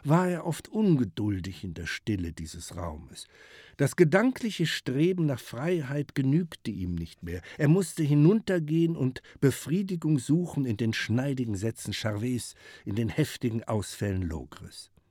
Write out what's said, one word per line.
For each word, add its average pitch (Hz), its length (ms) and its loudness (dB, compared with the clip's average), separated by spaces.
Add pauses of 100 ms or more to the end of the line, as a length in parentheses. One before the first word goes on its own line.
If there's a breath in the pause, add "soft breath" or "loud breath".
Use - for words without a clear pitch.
war 175 260 4
er 175 160 -4
oft - 240 -6
ungeduldig 107 920 0
in 90 100 -6
der 82 140 -8
Stille 90 460 -4
dieses 80 420 -12
Raumes. 80 500 -10 (520 loud breath)
Das 139 180 0
gedankliche 190 720 4
Streben 160 580 0
nach 135 140 0
Freiheit 143 760 -4
genügte 143 560 2
ihm 92 240 -4
nicht 85 300 -6
mehr. 85 180 -8 (160 loud breath)
Er 123 100 2
musste 170 360 4
hinuntergehen 165 920 4
und 131 280 -2 (160 loud breath)
Befriedigung 156 800 2
suchen 151 460 0
in 113 120 -2
den 113 160 0
schneidigen 127 640 -2
Sätzen 110 380 -4
Charvets, 113 600 -4 (320 loud breath)
in 98 80 -6
den 113 160 0
heftigen 117 540 -2
Ausfällen 101 580 -2
Logres. - 680 -10 (200)